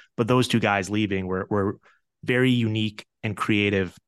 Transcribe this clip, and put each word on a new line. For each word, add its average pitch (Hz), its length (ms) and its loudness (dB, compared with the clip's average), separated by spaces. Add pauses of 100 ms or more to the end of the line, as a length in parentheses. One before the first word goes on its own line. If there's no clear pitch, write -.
(180)
but 117 100 0
those 123 200 2
two 117 120 2
guys 101 300 0
leaving 98 380 -2
were, 92 240 -4
were 104 260 -2 (460)
very 127 260 2
unique 110 560 -2 (160)
and 104 160 -6
creative 101 580 0 (120)